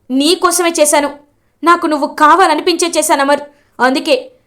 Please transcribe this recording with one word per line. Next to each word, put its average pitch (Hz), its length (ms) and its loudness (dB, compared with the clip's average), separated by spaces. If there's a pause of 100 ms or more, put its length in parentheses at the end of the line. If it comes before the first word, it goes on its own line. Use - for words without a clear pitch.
(100)
నీ 285 240 0
కోసమే 339 460 -2
చేశాను. 294 300 2 (540)
నాకు 339 220 2
నువ్వు 302 200 -2
కావాలనిపించే 330 840 2
చేశాను 330 320 -2
అమర్. 285 200 0 (400)
అందుకే 262 500 -2 (160)